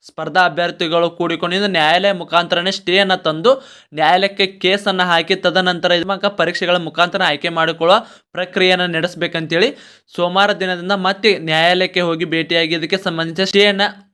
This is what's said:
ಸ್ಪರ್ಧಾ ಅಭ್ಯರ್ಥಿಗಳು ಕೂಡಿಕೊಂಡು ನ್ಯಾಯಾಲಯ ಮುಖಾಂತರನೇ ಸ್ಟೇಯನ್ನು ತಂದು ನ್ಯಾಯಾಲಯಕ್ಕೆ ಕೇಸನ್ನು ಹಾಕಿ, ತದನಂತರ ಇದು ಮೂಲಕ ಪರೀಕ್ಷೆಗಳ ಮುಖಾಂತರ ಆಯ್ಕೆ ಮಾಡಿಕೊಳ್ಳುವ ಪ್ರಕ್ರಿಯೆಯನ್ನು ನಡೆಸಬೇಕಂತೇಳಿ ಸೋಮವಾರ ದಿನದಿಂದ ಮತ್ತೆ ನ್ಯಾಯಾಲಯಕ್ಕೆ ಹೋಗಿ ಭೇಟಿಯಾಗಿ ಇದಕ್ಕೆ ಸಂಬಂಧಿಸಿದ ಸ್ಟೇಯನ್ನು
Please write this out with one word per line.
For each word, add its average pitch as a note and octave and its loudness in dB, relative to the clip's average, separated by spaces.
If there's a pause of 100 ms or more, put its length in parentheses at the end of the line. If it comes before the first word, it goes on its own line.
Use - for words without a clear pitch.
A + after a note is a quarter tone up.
ಸ್ಪರ್ಧಾ D#3+ -2
ಅಭ್ಯರ್ಥಿಗಳು E3+ -2 (120)
ಕೂಡಿಕೊಂಡು F3 -2
ನ್ಯಾಯಾಲಯ F3 2 (100)
ಮುಖಾಂತರನೇ E3+ 0
ಸ್ಟೇಯನ್ನು F#3+ 2 (100)
ತಂದು D#3+ 2 (480)
ನ್ಯಾಯಾಲಯಕ್ಕೆ F#3+ 2 (160)
ಕೇಸನ್ನು F#3 0
ಹಾಕಿ, E3 2 (100)
ತದನಂತರ F3+ 0
ಇದು E3+ -2
ಮೂಲಕ G3 -4 (160)
ಪರೀಕ್ಷೆಗಳ F3 0 (100)
ಮುಖಾಂತರ F3 0
ಆಯ್ಕೆ D3+ -2
ಮಾಡಿಕೊಳ್ಳುವ E3 2 (400)
ಪ್ರಕ್ರಿಯೆಯನ್ನು F3+ 0 (100)
ನಡೆಸಬೇಕಂತೇಳಿ E3 -2 (480)
ಸೋಮವಾರ F#3 0 (100)
ದಿನದಿಂದ F3+ -4 (140)
ಮತ್ತೆ G3+ 2 (160)
ನ್ಯಾಯಾಲಯಕ್ಕೆ F3+ 2
ಹೋಗಿ E3 -2
ಭೇಟಿಯಾಗಿ E3 0
ಇದಕ್ಕೆ F3 -4
ಸಂಬಂಧಿಸಿದ E3 -4
ಸ್ಟೇಯನ್ನು G3+ 2 (240)